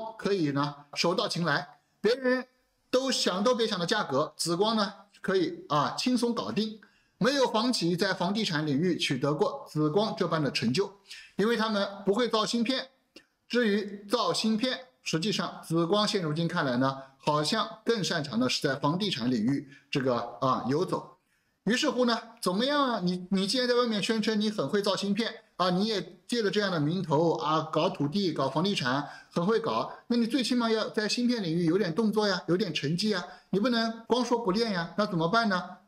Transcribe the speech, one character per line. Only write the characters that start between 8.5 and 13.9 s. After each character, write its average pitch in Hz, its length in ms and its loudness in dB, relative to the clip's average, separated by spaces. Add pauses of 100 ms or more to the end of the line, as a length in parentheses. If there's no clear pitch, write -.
领 135 100 0
域 170 180 2
取 - 220 -2
得 143 160 0
过 - 340 -2
紫 151 220 0
光 208 260 0
这 180 120 0
般 160 160 0
的 127 80 0
成 117 200 -2
就， - 280 -2 (380)
因 202 100 2
为 233 100 2
他 214 100 0
们 202 200 0 (180)
不 196 80 4
会 233 140 2
造 214 180 2
芯 233 180 0
片。 254 260 -2 (580)
至 233 200 2
于 202 400 -2